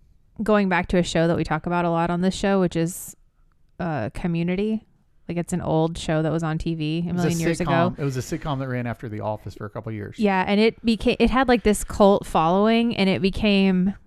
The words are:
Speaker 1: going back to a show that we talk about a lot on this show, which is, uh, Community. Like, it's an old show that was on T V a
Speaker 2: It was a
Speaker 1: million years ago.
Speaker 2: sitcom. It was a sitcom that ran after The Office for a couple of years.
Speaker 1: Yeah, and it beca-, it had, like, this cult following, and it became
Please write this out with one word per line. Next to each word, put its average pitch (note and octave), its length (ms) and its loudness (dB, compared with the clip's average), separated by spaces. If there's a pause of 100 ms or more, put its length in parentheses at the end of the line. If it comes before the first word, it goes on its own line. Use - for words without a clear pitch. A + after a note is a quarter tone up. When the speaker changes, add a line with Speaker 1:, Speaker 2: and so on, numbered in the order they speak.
(420)
Speaker 1:
going G3+ 240 2
back F3+ 220 0
to F#3+ 80 2
a F3 60 4
show E3 240 0
that E3+ 100 2
we D#3+ 60 -2
talk D#3 240 -4
about F3 180 0
a E3+ 60 0
lot E3+ 180 0
on F3 120 -2
this F#3 140 0
show, G3 240 2
which F3+ 160 0
is, E3 400 -4 (640)
uh, D3 360 -4
Community. F#3 720 -2 (440)
Like, E3+ 80 -6
it's E3+ 160 -4
an F3 80 -4
old D#3+ 360 0
show D#3 260 -2
that D#3 100 0
was E3 100 -2
on D#3+ 140 -2
T E3 180 -4
V D#3+ 300 -4
a F3 40 -6
Speaker 2:
It F3 40 -4
was F3 100 0
a E3+ 40 2
Speaker 1:
million E3+ 120 -2
years E3 220 -2
ago. E3 100 -2
Speaker 2:
sitcom. E3+ 280 2
It C3+ 40 -4
was C3+ 140 -4
a - 20 -2
sitcom D3 400 -6
that C3+ 80 -6
ran B2 200 -4
after A#2 200 -8
The G#2+ 140 -8
Office G#2+ 320 -6
for - 120 -12
a G#2 40 -10
couple A2+ 220 -10
of A2 40 -8
years. G2+ 240 -10
Speaker 1:
Yeah, F#3+ 280 2
and G3+ 120 2
it A3 240 2
beca-, A3+ 360 2
it A#3 100 4
had, B3+ 180 4
like, A#3+ 160 4
this G#3 220 2
cult G3+ 400 4
following, G#3 720 2
and F#3+ 100 2
it F3 140 2
became G3 720 2 (140)